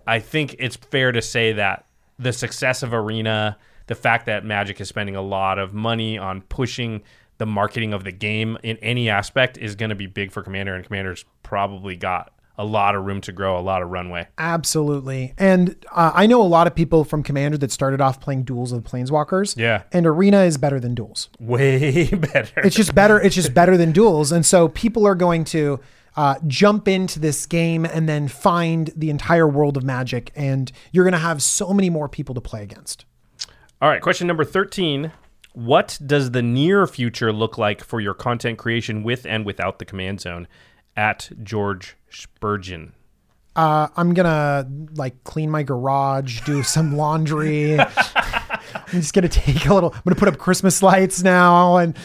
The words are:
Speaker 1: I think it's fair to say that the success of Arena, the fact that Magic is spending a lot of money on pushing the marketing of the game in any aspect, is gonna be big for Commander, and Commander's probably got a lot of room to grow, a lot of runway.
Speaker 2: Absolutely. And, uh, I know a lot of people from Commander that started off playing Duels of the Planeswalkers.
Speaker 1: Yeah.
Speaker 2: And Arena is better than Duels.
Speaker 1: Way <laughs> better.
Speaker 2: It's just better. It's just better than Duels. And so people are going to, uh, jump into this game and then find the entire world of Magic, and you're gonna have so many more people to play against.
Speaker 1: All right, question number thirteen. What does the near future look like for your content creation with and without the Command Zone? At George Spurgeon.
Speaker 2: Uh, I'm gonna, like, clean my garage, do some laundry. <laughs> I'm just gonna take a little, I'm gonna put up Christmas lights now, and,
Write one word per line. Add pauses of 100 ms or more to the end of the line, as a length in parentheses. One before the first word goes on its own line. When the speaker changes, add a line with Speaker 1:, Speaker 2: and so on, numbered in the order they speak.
Speaker 1:
I
think
it's
fair
to
say
that (320)
the
success
of
Arena, (300)
the
fact
that
Magic
is
spending
a
lot
of
money
on
pushing (360)
the
marketing
of
the
game
in
any
aspect,
is
gonna
be
big
for
Commander,
and
Commander's (180)
probably
got (260)
a
lot
of
room
to
grow,
a
lot
of
runway. (120)
Speaker 2:
Absolutely.
And, (160)
uh,
I
know
a
lot
of
people
from
Commander
that
started
off
playing
Duels
of
the
Planeswalkers.
Speaker 1:
Yeah. (100)
Speaker 2:
And
Arena
is
better
than
Duels. (100)
Speaker 1:
Way
<laughs>
better.
Speaker 2:
It's
just
better.
It's
just
better
than
Duels.
And
so
people
are
going
to, (380)
uh, (100)
jump
into
this
game
and
then
find
the
entire
world
of
Magic,
and (200)
you're
gonna
have
so
many
more
people
to
play
against. (800)
Speaker 1:
All
right,
question
number
thirteen. (400)
What
does
the
near
future
look
like
for
your
content
creation
with
and
without
the
Command
Zone? (500)
At (120)
George (140)
Spurgeon. (600)
Speaker 2:
Uh,
I'm
gonna, (280)
like,
clean
my
garage,
do
some
laundry.
<laughs>
I'm (1000)
just
gonna
take
a
little,
I'm
gonna
put
up
Christmas
lights
now,
and, (100)